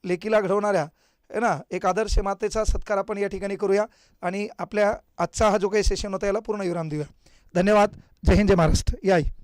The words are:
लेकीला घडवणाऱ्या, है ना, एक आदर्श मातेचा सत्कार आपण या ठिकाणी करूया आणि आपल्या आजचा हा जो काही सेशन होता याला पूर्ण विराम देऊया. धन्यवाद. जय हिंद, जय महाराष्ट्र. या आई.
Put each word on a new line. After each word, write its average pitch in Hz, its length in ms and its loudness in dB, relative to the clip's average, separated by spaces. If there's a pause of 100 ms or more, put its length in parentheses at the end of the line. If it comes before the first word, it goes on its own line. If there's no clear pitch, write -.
लेकीला 202 360 0
घडवणाऱ्या, 196 460 0 (480)
है 214 60 -2
ना, 190 300 -2
एक 180 160 -4
आदर्श 196 320 0
मातेचा 202 460 -2
सत्कार - 340 0
आपण 202 200 -4
या 202 100 -2
ठिकाणी 196 280 -6
करूया 202 300 2 (360)
आणि 196 260 -4 (100)
आपल्या 208 380 0 (220)
आजचा 208 320 0
हा 208 80 2
जो 196 100 0
काही 208 140 0
सेशन 196 300 -4
होता 190 140 -4
याला 202 120 0
पूर्ण 214 220 -6
विराम 170 280 -4
देऊया. 151 180 -6 (480)
धन्यवाद. 208 360 4 (360)
जय 196 80 6
हिंद, 196 140 4
जय 196 60 8
महाराष्ट्र. 165 400 2 (100)
या 190 100 4
आई. 165 80 2 (220)